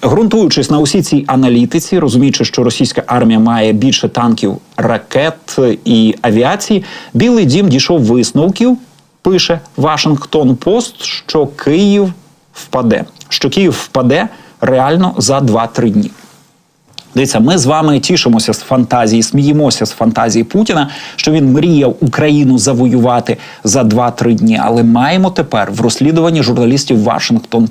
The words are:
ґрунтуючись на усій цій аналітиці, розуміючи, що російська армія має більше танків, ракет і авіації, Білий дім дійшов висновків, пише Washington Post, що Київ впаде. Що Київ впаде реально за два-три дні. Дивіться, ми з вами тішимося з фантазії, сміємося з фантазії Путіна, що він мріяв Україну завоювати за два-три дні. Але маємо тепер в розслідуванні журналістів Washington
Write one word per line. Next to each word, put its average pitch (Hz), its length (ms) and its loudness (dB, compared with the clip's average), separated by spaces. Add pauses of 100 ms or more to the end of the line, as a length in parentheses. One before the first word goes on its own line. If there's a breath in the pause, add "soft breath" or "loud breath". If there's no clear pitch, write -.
ґрунтуючись 180 640 2
на 147 100 2
усій 151 220 0
цій 143 260 -2
аналітиці, 131 720 2
розуміючи, 127 460 0
що - 180 -2
російська 120 440 -2
армія 113 320 2
має 110 340 2
більше 113 360 0
танків, 113 480 -2 (200)
ракет - 800 -4 (260)
і 110 360 2
авіації, 139 640 0 (300 loud breath)
Білий 220 320 2
дім 175 240 2
дійшов 139 320 0
висновків, 151 760 0 (440)
пише 170 380 0 (180)
Washington 147 800 0
Post, 220 440 -2
що - 480 -4
Київ 190 680 0 (400)
впаде. 120 500 -2 (260)
Що - 200 -4
Київ 185 220 0
впаде 131 560 -2 (340 loud breath)
реально 135 560 0
за 135 240 0
два-три 117 480 0
дні. 104 220 0 (1040)
Дивіться, 123 240 -2
ми 147 180 2
з 143 80 -2
вами 151 340 2
тішимося 117 540 0
з - 60 -6
фантазії, 120 640 0
сміємося 143 640 0
з 104 60 -6
фантазії 113 520 0
Путіна, 175 460 -2 (260 loud breath)
що - 160 -2
він 147 200 2
мріяв 147 480 2
Україну 147 580 2
завоювати 120 800 0 (260 loud breath)
за 127 200 0
два-три 117 500 0
дні. 110 300 0
Але 117 200 0
маємо 139 460 2
тепер 127 420 -4
в 101 100 -6
розслідуванні 160 640 0
журналістів 120 640 0
Washington 113 640 -2